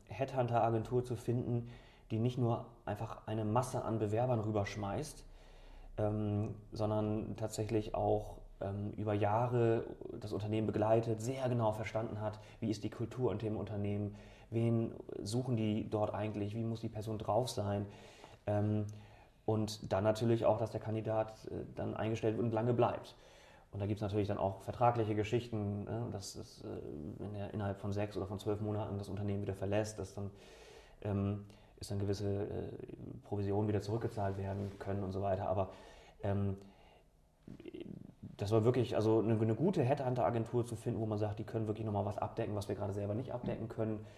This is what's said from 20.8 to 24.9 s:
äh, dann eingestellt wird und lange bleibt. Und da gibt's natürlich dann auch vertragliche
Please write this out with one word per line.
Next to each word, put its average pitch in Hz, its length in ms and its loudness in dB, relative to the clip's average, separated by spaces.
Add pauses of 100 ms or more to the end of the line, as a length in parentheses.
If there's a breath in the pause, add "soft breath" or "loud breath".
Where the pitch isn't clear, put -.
äh, - 140 -6 (100)
dann 107 220 -4
eingestellt 110 400 0
wird - 80 2
und 113 80 2
lange 113 200 2
bleibt. 113 440 2 (560 loud breath)
Und 98 80 -4
da 101 60 0
gibt's 104 140 0
natürlich 104 280 0
dann 104 100 0
auch 95 220 0
vertragliche 110 560 2